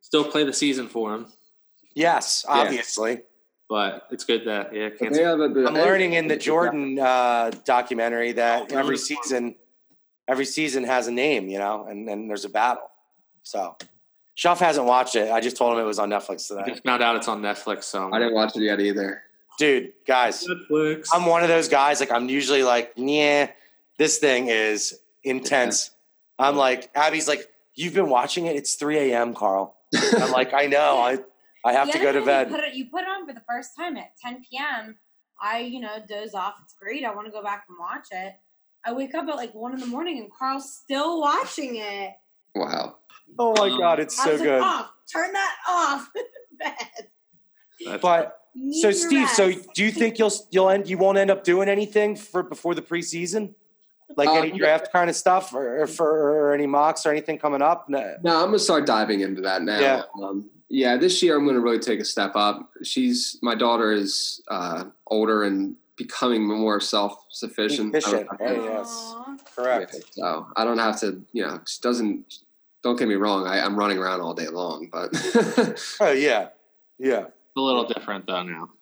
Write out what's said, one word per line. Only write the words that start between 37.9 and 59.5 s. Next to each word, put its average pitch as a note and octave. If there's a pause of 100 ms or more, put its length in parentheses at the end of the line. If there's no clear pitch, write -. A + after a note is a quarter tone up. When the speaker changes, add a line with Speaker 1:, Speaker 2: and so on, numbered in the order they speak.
Speaker 4:
it. F#3+ (500)
I A#3
wake C4
up D#4+
at, D4
like, A#3+
one A#3
in C4
the B3+
morning D4
and G3+
Carl's C4+
still D#4
watching D4
it. G3+ (460)
Speaker 3:
Wow. D2+ (420)
Speaker 2:
Oh A#3
my G3+
Speaker 1:
Um, -
Speaker 2:
God, D#3
it's D3+
Speaker 4:
I -
Speaker 2:
so D#3
Speaker 4:
was D3+
like, D3+
Speaker 2:
good. C3+
Speaker 4:
"Off. - (220)
Turn F4
that G4 (140)
off." D#4+ (240)
<laughs> -
Bed. - (1120)
Speaker 1:
That's -
Speaker 2:
But E3+ (160)
Speaker 4:
Need C#4
Speaker 2:
so G#3+
Speaker 4:
your -
Speaker 2:
Steve, C#4
so G#3
Speaker 4:
rest. F#3
Speaker 2:
do G3
you A3
think A3+
you'll, G#3+ (200)
you'll F#3
end, G3
you F#3
won't G3
end G3
up F#3+
doing F#3
anything G#3
for F3+
before F3
the D3+
preseason? E3+ (600)
Like D3
Speaker 3:
Uh, D#3
Speaker 2:
any D#3+
Speaker 3:
yeah. F#3+
Speaker 2:
draft D#3
kind F3
of E3+
stuff D3
or, C3
or D3
for, D#3+ (440)
or C#3+
any C#3+
mocks D3
or D#3+
anything D3+
coming C#3+
up? E3+
No. B2+
Speaker 3:
No, E3+
I'm E3+
gonna G#3
start D#3+
diving G#2+
into F#2+
that F#2+